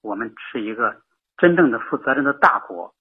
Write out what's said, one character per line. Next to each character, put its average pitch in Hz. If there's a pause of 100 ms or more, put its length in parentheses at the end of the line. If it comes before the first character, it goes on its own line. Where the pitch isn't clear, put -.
我 107
们 110 (200)
是 120
一 107
个 110 (380)
真 175
正 156
的 113
负 -
责 131
任 139
的 143
大 139
国。 87